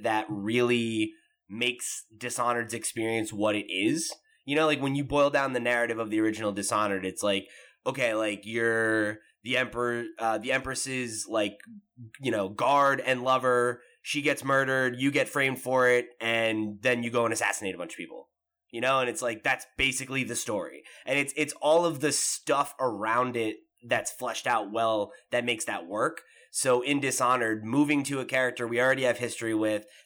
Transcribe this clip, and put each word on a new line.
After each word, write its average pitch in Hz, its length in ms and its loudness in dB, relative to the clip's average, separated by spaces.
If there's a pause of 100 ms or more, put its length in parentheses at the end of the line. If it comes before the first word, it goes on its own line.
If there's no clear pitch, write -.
that 110 260 0
really 113 840 0 (340)
makes 123 580 -6 (120)
Dishonored's 120 560 -2
experience 113 580 -2
what 104 240 0
it 104 160 -6
is. 110 420 0 (320)
You 139 100 -2
know, 156 100 4
like, 147 160 2
when 135 140 0
you 143 100 -2
boil 143 240 4
down 139 240 0
the 123 60 0
narrative 120 400 0
of 110 100 -4
the 110 100 2
original 110 320 0
Dishonored, 101 540 0
it's 92 180 -8
like, 98 240 0 (400)
okay, 127 280 0
like, 107 280 -2
you're 110 760 0 (240)
the 123 140 -2
Emperor, 120 460 -2 (160)
uh, 113 200 0
the 120 120 -4
Empress's, 127 800 -4
like, 104 260 0 (640)
you 131 120 -2
know, 101 180 0
guard 135 500 4
and 127 240 0
lover. 123 580 2 (200)
She - 200 -4
gets 139 220 0
murdered, 131 560 2
you 135 120 2
get 139 180 2
framed 135 320 -2
for 127 260 4
it, 123 200 4 (120)
and 110 600 0
then 120 220 2
you 117 60 -2
go 120 140 2
and 113 100 2
assassinate 101 420 -2
a - 20 -12
bunch 85 160 -10
of - 40 -16
people. 85 280 -14 (460)
You 117 100 -8
know, 131 180 2
and 127 100 0
it's 117 140 -6
like, 113 180 -2
that's 131 240 -2 (140)
basically 135 440 -2
the 117 120 -6
story. 85 480 -6 (200)
And 139 140 0
it's, 143 180 -2
it's 147 240 -2
all 165 260 4
of 151 160 -2
the 147 100 2
stuff - 680 0
around 120 560 0
it 113 200 -2 (320)
that's 113 240 0
fleshed - 340 -6
out 110 260 0
well 110 400 2 (200)
that 120 120 0
makes 117 220 -2
that 95 220 -6
work. 120 340 -2 (300)
So 123 300 2
in 143 180 2
Dishonored, 123 680 2
moving 143 380 2
to 139 160 -4
a 127 60 -4
character 123 420 0
we 117 120 0
already 131 240 4
have 120 140 4
history 113 380 -2
with 107 300 0 (200)